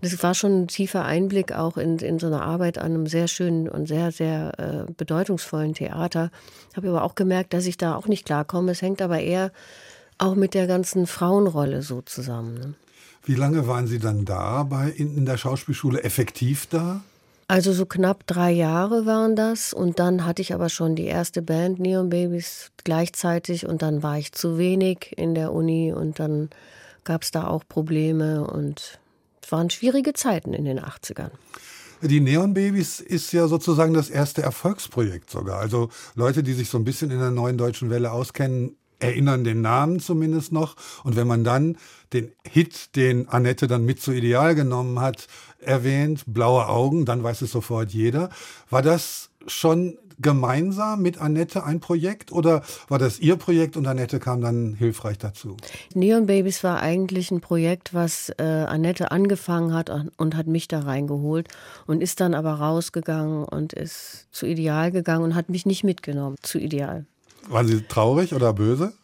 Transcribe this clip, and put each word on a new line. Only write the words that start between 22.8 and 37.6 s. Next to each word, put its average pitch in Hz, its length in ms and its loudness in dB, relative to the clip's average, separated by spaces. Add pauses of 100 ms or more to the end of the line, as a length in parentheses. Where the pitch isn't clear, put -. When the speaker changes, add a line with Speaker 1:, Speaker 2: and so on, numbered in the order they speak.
Speaker 1:
gleichzeitig 170 840 -2
und 160 160 -2
dann 151 200 0
war 147 160 -2
ich 147 140 -8
zu 165 260 -2
wenig 185 580 0
in 165 180 0
der 160 180 -2
Uni 165 400 0
und 156 260 -4
dann 151 320 -2 (540)
gab's 165 260 -4
da 160 160 -4
auch 160 220 -2
Probleme 156 800 0
und - 520 -8 (460)
es - 80 -6
waren 170 180 0
schwierige 262 440 0
Zeiten - 400 -2
in 147 100 -4
den 131 180 -4
achtzigern. - 480 -12 (680)
Speaker 2:
Die 147 200 4
Neon 160 340 4
Babies 196 440 0
ist - 340 -4
ja 170 140 4
sozusagen 160 480 4
das 151 160 4
erste 143 320 0
Erfolgsprojekt 123 880 -2
sogar. 92 300 -6
Also 117 300 -2 (260)
Leute, 131 260 2
die 131 120 0
sich 123 160 -4
so 127 80 0
ein 110 60 2
bisschen 135 280 -2
in 127 80 -2
der 127 100 0
Neuen 123 280 0
Deutschen 120 320 -2